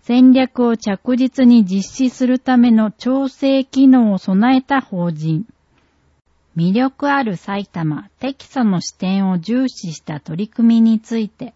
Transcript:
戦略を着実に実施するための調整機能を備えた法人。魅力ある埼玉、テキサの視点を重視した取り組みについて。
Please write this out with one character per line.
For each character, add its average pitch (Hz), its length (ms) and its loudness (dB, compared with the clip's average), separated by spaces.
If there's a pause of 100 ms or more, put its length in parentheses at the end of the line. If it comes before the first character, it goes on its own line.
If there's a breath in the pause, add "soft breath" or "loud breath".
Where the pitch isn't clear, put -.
戦 254 320 4
略 254 340 0
を 226 120 -2
着 233 400 -4
実 254 280 0
に 240 200 6
実 190 160 -4 (240)
施 240 40 0
す 254 160 -4
る 254 120 0
た 254 180 0
め 240 140 4
の 220 200 2
調 262 380 -4
整 269 360 -2
機 269 240 2
能 233 260 4
を 185 40 -4
備 214 380 0
え 262 60 0
た 269 180 -2
法 175 300 -6
人。 160 360 -4 (1080)
魅 170 160 -2
力 262 400 -2
あ 277 100 0
る 208 140 -6
埼 202 300 -8
玉、 156 420 -6 (120)
テ 269 120 -8
キ - 140 -20
サ 254 180 -4
の 185 160 0
視 - 160 -14
点 190 340 -2
を 185 80 -2
重 247 300 -2
視 175 240 -12
し - 80 -16
た 151 180 -14
取 170 280 -8
り - 20 -20
組 233 280 2
み 226 40 4
に 226 180 4
つ 226 200 -6
い 214 100 -4
て。 - 280 -16